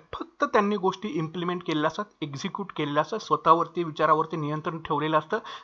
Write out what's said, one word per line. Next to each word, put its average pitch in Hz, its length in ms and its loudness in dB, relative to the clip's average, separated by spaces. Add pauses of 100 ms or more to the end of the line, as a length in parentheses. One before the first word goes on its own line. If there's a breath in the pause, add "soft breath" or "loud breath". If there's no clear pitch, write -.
(140)
फक्त - 300 -4
त्यांनी 208 320 2
गोष्टी 185 320 0
इम्प्लिमेंट 175 580 -2
केलेल्या 156 220 2
असतात, 202 160 -4 (180)
एक्झिक्यूट 156 500 -6
केलेल्या 147 280 0
असतात, 214 180 -2
स्वतःवरती, 170 680 2
विचारावरती 156 520 2
नियंत्रण 156 420 -4
ठेवलेलं 156 400 0
असतं 214 200 -2 (260 loud breath)